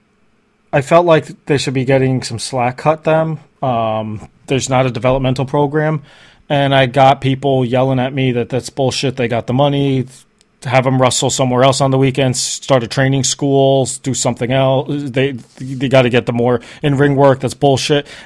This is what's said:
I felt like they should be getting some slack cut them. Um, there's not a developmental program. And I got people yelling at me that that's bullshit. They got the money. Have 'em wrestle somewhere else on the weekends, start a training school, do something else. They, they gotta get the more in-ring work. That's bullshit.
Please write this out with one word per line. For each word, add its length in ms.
I 100
felt 240
like 400
they 120
should 160
be 120
getting 380
some 160
slack 380
cut 260
them. 360
Um, 680
there's 240
not 160
a 60
developmental 540
program. 580
And 220
I 140
got 340
people 420
yelling 360
at 120
me 200
that 180
that's 220
bullshit. 460
They 100
got 180
the 80
money. 540
Have 240
'em 120
wrestle 300
somewhere 340
else 160
on 120
the 60
weekends, 420
start 440
a 40
training 360
school, 640
do 140
something 360
else. 600
They, 220
they 540
gotta 220
get 160
the 80
more 260
in-ring 340
work. 240
That's 140
bullshit. 540